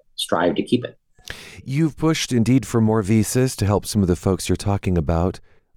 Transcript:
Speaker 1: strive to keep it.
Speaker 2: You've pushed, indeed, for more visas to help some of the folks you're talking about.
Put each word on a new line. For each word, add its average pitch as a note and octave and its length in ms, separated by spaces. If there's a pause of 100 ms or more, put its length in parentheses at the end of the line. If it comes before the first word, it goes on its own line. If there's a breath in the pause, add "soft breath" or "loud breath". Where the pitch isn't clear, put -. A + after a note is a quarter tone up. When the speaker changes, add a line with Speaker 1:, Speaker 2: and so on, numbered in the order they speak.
(160)
Speaker 1:
strive F2 400
to - 60
keep - 220
it. - 140 (640 loud breath)
Speaker 2:
You've C#3+ 320
pushed, D#3 360
indeed, A#2+ 340
for A#2 140
more A2 220
visas A2+ 540
to G#2 80
help G2+ 220
some G#2 160
of F2+ 60
the F2+ 80
folks - 320
you're F2+ 80
talking G2+ 420
about. E2+ 400 (380)